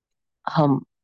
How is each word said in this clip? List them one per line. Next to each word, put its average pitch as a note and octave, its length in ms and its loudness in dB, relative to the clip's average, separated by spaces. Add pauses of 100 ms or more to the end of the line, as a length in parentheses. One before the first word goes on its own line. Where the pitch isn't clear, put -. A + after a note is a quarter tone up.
(580)
ہم C#3+ 200 2 (260)